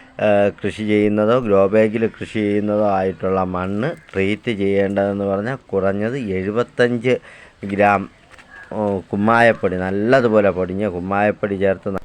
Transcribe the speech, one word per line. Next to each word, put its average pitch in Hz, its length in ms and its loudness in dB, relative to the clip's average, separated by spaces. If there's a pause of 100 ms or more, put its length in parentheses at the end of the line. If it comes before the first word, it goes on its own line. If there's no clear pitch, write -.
ആ, 101 400 2
കൃഷി 104 380 -6
ചെയ്യുന്നതോ 104 520 2
ഗ്രോ 98 280 2
ബാഗിൽ 110 400 2
കൃഷി - 260 -12
ചെയ്യുന്നതോ 104 560 0
ആയിട്ടുള്ള 95 540 -2
മണ്ണ് 95 480 -4 (220)
ട്രീറ്റ് 98 380 -2
ചെയ്യേണ്ടതെന്ന് 98 760 0
പറഞ്ഞാൽ 104 320 -4 (160)
കുറഞ്ഞത് 101 440 -2
എഴുപത്തഞ്ച് 120 1000 -2 (480)
ഗ്രാം, 101 440 2 (640)
ഓ, 101 260 -2 (120)
കുമ്മായപ്പൊടി, 107 640 2
നല്ലതുപോലെ 104 760 2
പൊടിഞ്ഞ 92 360 -4
കുമ്മായപ്പൊടി 101 680 -2
ചേർത്ത് 95 380 -2
ന-, 95 120 -4